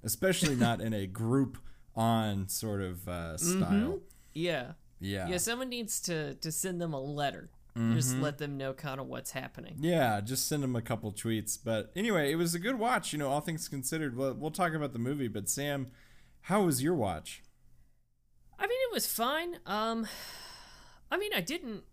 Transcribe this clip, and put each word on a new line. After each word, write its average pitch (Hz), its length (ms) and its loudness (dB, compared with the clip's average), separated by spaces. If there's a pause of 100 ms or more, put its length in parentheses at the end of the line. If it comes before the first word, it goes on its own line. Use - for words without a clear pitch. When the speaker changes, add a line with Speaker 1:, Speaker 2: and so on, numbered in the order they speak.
Speaker 1:
especially 170 540 4
not 117 260 4
in 110 120 0
a 98 140 0
Groupon 113 1400 2
sort 104 320 -2
of, 90 260 -4
uh, 85 300 -4
Speaker 2:
Mm-hmm. 180 240 2
Speaker 1:
style. 220 400 2 (320)
Speaker 2:
Yeah. 156 400 -2 (260)
Speaker 1:
Yeah. 98 280 -2
Speaker 2:
Yeah, 180 100 0
someone 240 320 -2
needs 240 320 -4
to, 151 340 -2
to 160 160 -6
send 175 300 -2
them 170 120 -2
a 135 80 -4
letter. 143 500 -4 (420)
Just 123 200 4
Speaker 1:
Mm-hmm. 127 80 0
Speaker 2:
let 147 160 0
them 143 180 -4
know 135 180 -4
kinda 135 300 -6
what's 127 280 -8
happening. 131 500 -10
Speaker 1:
Yeah, 139 400 4
just 120 260 0
send 147 160 2
them 127 140 2
a 113 40 2
couple 110 300 -2
tweets. 110 500 -2
But 110 320 0
anyway, 175 380 2
it 160 60 2
was 170 180 2
a 170 40 -2
good 233 200 0
watch, 226 320 2
you 151 80 -2
know, 143 100 2
all 147 120 2
things 165 260 -4
considered. 143 480 -2
We'll, 131 180 0
we'll 147 180 -4
talk 175 220 2
about 147 200 -2
the 120 60 -4
movie, 131 280 0
but 104 220 -4
Sam, 143 420 -2 (520)
how 202 200 4
was 139 180 4
your 165 140 4
watch? 95 480 -2 (1120)
Speaker 2:
I - 80 -2
mean, 466 120 0 (120)
it 440 40 -6
was 226 140 0
fine. 320 580 -2
Um, 220 420 -2 (1040)
I 320 60 2
mean, 415 160 0
I 202 80 2
didn't 233 520 -6